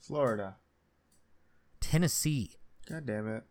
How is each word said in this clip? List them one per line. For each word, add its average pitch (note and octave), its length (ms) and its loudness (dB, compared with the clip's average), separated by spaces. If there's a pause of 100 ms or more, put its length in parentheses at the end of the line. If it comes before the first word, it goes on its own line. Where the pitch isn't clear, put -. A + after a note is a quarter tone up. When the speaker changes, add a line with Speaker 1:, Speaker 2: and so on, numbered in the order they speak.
Speaker 1:
Florida. A2+ 560 0 (1200)
Speaker 2:
Tennessee. D3 760 2 (320)
Speaker 1:
God D#3 180 -8
damn G#2+ 220 -2
it. A2 220 -6